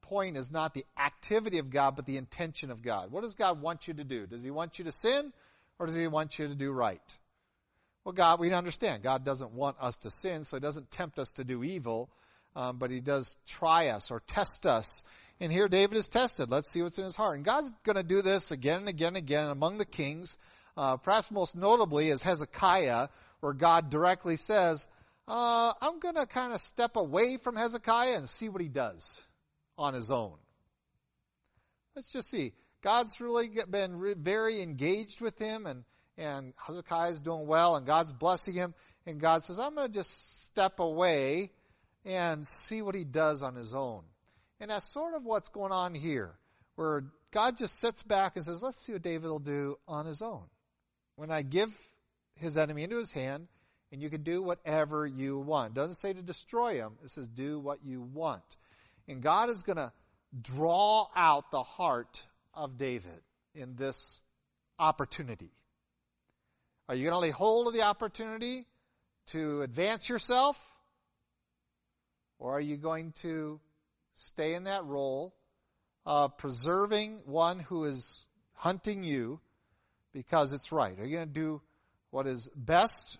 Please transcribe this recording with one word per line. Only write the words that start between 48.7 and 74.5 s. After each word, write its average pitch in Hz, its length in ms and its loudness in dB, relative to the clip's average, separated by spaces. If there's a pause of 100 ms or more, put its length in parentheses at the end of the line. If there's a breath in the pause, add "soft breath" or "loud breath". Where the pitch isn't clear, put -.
see - 120 -10
what 185 100 -8
David 165 240 -4
will 156 140 -4
do 143 360 -4 (120)
on 151 180 -6
his 156 160 -8
own. 180 260 -10 (680)
When 156 160 -6
I 156 100 0
give 190 340 0 (600)
his 156 200 -4
enemy 151 280 0
into 214 120 -4
his 233 160 -4
hand, 139 360 -6 (420)
and 139 100 -12
you 151 80 -6
can 151 140 -6
do 170 180 -2
whatever 156 640 0
you 139 340 -4
want." 139 340 0
It - 20 -12
doesn't 160 220 -2
say 196 160 -4
to 185 100 -8
destroy 220 540 -2
him. 110 260 -6
It 135 80 -18
says, 135 160 -10
"Do 135 320 -8
what 143 260 -8
you 131 180 -10
want." 131 420 -6 (640 soft breath)
And 131 120 -10
God 185 300 4
is 202 140 -6
gonna 156 280 -4 (480)
draw 170 760 4
out 156 360 6
the 131 140 -2
heart 131 600 -2 (300)
of 143 220 -10
David 104 460 -6 (320)
in 127 200 -14
this 131 460 -6 (580)
opportunity. 139 720 0 (1400)
Are 131 60 -4
you 127 100 -2
gonna 170 140 0
lay 170 120 2
hold 220 360 2
of 233 80 -2
the 220 80 2
opportunity 220 840 -2 (600)
to 151 360 -2
advance 170 460 -2
yourself? 247 480 4 (1800)
Or 123 140 -8
are 143 80 -2
you 147 160 -4
going 160 360 -6 (100)
to 156 380 -6 (540)
stay 160 400 -4